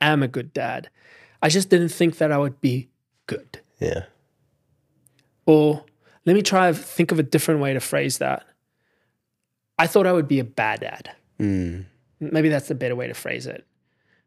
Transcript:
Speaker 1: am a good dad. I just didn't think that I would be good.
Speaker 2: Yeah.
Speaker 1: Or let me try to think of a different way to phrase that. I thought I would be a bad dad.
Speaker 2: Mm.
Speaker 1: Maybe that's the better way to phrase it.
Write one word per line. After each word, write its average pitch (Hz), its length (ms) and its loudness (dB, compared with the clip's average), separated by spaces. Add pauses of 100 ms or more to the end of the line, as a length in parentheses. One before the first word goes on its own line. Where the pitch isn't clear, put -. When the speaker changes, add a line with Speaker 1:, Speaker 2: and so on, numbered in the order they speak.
Speaker 1:
am 151 220 4
a 131 40 0
good 127 260 -8
dad. 127 360 -6 (540)
I 151 60 4
just 185 200 0
didn't 175 200 4
think 165 280 0
that 156 140 2
I 147 80 0
would 143 220 -2
be 127 280 -2 (380)
good. - 320 -12 (200)
Speaker 2:
Yeah. - 260 -4 (1400)
Speaker 1:
Or 151 400 4 (400)
let 175 100 6
me 208 60 4
try 185 300 2
to 151 60 -2
think - 340 -2
of 165 80 0
a 151 40 4
different 151 360 0
way 139 140 -2
to 131 60 -2
phrase 139 400 -4
that. 135 260 -4 (1300)
I 165 80 4
thought 196 180 4
I 185 60 4
would 165 160 2
be 135 120 2
a 127 40 -2
bad 110 380 -4
dad. - 300 -12 (280)
Speaker 2:
Mm. 92 460 -2 (340)
Speaker 1:
Maybe 156 300 0
that's 143 180 -4
the 143 80 -6
better 123 200 -4
way 123 120 -8
to 120 60 -10
phrase 127 340 -8
it. - 180 -14 (600)